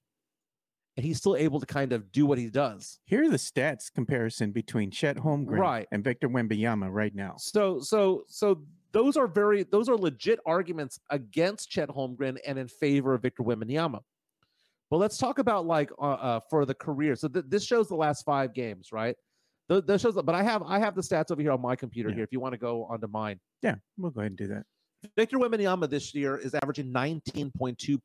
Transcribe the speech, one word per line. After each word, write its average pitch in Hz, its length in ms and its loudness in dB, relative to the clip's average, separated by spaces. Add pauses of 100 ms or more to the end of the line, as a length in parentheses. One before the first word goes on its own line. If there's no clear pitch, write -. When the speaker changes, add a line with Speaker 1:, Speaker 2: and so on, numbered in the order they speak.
(1000)
Speaker 1:
And 127 80 -4
he's 160 100 -2
still 196 180 2
able 147 240 2
to - 80 -4
kind 135 280 -2
of 98 180 -6
do 147 140 6
what 143 100 4
he 117 140 -2
does. 113 560 -2
Speaker 2:
Here 262 180 4
are 320 60 4
the 160 80 2
stats 135 540 -2
comparison 113 600 0
between 107 380 -2
Chet 139 260 -2
Holmgren 143 420 0
Speaker 1:
Right. 139 320 0
Speaker 2:
and 104 140 -2
Victor 127 240 0
Wembanyama 110 640 0
right 104 220 0
now. 98 240 -8
Speaker 1:
So, 190 420 0
so, 190 480 2
so 196 320 2 (320)
those 277 240 4
are 262 100 4
very, 202 360 4
those 214 260 2
are 247 80 6
legit 185 480 0
arguments 160 640 -2
against 147 640 -2
Chet 151 180 -2
Holmgren 131 480 -4 (100)
and 139 120 -4
in 127 100 -6
favor 139 460 2
of 113 80 0
Victor 127 200 -2
Wembanyama. 120 580 -2 (920)
But 156 80 4
let's 208 180 2
talk 262 220 0
about, 214 260 2
like, 156 340 2
uh, 143 60 -4
uh, 123 360 0 (100)
for 147 160 4
the 131 80 -2
career. 147 420 0
So 156 100 -4
th-, 151 220 -2
this 202 160 0
shows 226 240 2
the 190 80 -6
last 151 300 0
five 139 260 0
games, 110 400 -8
right? 110 240 -2 (540)
Th-, 190 120 4
this 190 200 2
shows, 214 200 2
but 156 120 2
I 185 80 2
have, 214 240 2
I 185 120 0
have 208 160 0
the 185 60 -2
stats 160 300 0
over 151 100 -2
here 147 120 2
on 123 100 0
my 123 120 0
computer 117 360 -6
Speaker 2:
Yeah. 101 60 -2
Speaker 1:
here 110 80 -2
if - 80 -8
you 127 80 -2
wanna 127 180 -6
go 117 260 -4
onto 113 220 -6
mine. 107 340 -6 (220)
Speaker 2:
Yeah, 196 140 0 (200)
we'll 180 140 -4
go 120 100 -8
ahead 104 120 -2
and 92 40 -14
do 101 120 -6
that. 104 160 -6 (520)
Speaker 1:
Victor 226 220 0
Wembanyama 196 500 0
this 135 260 -6
year 139 220 -2
is 131 180 -8
averaging 139 380 -4
nineteen 143 580 -4
point 127 280 -4
two 143 260 -2